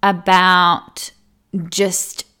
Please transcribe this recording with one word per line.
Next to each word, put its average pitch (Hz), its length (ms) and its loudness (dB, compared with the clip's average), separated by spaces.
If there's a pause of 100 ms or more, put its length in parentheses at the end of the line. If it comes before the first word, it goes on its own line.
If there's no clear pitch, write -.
about 185 1080 2 (580)
just - 560 -4 (160)